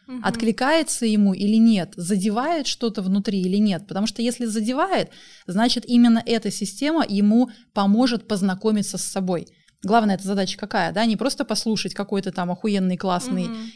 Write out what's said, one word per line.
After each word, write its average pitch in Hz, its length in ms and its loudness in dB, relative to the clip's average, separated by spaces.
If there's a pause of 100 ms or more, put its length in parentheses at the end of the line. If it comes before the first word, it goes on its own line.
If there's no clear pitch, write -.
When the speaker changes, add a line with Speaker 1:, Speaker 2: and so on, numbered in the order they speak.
Speaker 1:
Мгм. 254 180 -12
Speaker 2:
откликается 240 840 0
ему 208 280 4
или 208 240 0
нет, 220 380 4
задевает 214 720 -2
что-то 220 340 -4
внутри 196 380 0
или 185 180 0
нет. 202 300 0
Потому 196 180 -2
что 226 160 -6
если 240 240 -2
задевает, 247 640 -2 (400)
значит, 226 400 0
именно 240 360 6
эта 220 280 -2
система 285 560 -2
ему 208 400 4 (240)
поможет 220 560 2
познакомиться 202 680 -2
с - 60 -8
собой. 180 420 -4 (400)
Главная 214 280 4
эта 190 120 -6
задача 196 300 -2
какая, 190 360 -2
да? 202 120 0
Не 220 120 2
просто 269 280 -2
послушать 208 500 -4
какой-то 196 380 -4
там 175 180 -4
охуенный, 185 460 0
классный 185 520 -2
Speaker 1:
Мгм. 226 280 -12